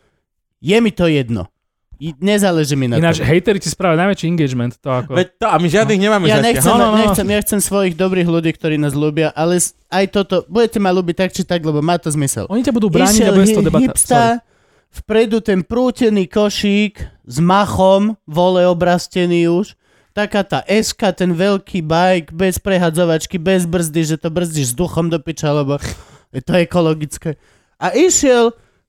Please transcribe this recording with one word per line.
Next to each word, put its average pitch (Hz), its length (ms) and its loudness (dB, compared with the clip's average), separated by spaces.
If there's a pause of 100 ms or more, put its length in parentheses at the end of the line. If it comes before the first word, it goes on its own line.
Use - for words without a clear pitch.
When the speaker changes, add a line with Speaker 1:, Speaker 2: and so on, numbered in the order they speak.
(580)
Speaker 1:
Je 156 160 0
mi 226 160 2
to 175 160 0
jedno. 120 400 0 (480)
I-, 143 240 -12
nezáleží 175 560 0
mi 131 160 -2
na 117 80 0
Speaker 2:
Ináč, 165 240 0
Speaker 1:
tom. 131 60 -2
Speaker 2:
hejteri 180 300 2
ti - 100 -8
spravia 175 320 -2
najväčší 185 280 -2
engagement, 127 460 -2
to - 160 -8
ako 127 240 -4
Speaker 3:
Veď 180 180 0
to, - 140 -6
a 202 100 2
my 175 120 0
žiadnych 208 320 2
nemáme 208 240 2
Speaker 1:
Ja 151 100 2
Speaker 3:
zatiaľ. 214 140 2
Speaker 1:
nechcem, 214 200 2
Speaker 2:
No, 208 80 4
no, 240 120 4
no. 214 100 2
Speaker 1:
nechcem, 202 300 0
ja 208 120 0
chcem 202 200 -4
svojich 190 340 -2
dobrých 185 320 0
ľudí, 165 240 0
ktorí 156 260 -4
nás 147 160 -2
ľúbia, 151 380 -2
ale 165 260 -2
s-, - 300 -4
aj 190 240 -2
toto, 190 340 -2
budete 226 340 0
ma 190 120 0
ľúbiť 180 260 0
tak 185 140 -2
či - 120 -4
tak, 175 200 -4
lebo 156 160 -2
má 165 180 0
to 165 140 -6
zmysel. 139 400 -4
Speaker 2:
Oni 208 100 -2
ťa 262 120 0
budú 220 180 0
brániť 220 320 4
a 196 80 4
Speaker 1:
Išiel - 20 -
Speaker 2:
bude 196 160 6
to 220 60 2
Speaker 1:
hi-, 190 140 2
Speaker 2:
debata. 220 160 2
Speaker 1:
hipsta, 240 380 0 (120)
Speaker 2:
Sorry. 240 80 -6 (500)
Speaker 1:
vpredu 220 480 0
ten 190 200 0
prútený 226 680 0
košík 208 680 0 (280)
s 120 160 -8
machom, 196 840 2
vole, 175 400 0
obrastený 175 840 0
už. 175 300 -2 (320)
Taká 208 320 -2
tá 147 220 -4
eska, 208 480 0
ten 180 180 -2
veľký 190 500 -2
bike, 170 500 0
bez 175 280 -2
prehadzovačky, 175 800 0
bez 180 280 0
brzdy, 165 400 -2
že 156 120 -2
to 165 100 -10
brzdíš 160 420 -2
s 123 80 -6
duchom 170 300 -2
do 165 100 -2
piča, 156 360 -6
lebo 143 260 -2 (500)
je 131 120 -10
to - 160 -8
ekologické. 160 840 -2 (380)
A 180 140 -4
išiel 247 680 2 (300)